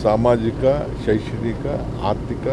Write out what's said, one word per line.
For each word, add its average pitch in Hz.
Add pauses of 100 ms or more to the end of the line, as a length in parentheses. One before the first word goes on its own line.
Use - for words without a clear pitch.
ಸಾಮಾಜಿಕ, 113 (440)
ಶೈಕ್ಷಣಿಕ, 110 (380)
ಆರ್ಥಿಕ 196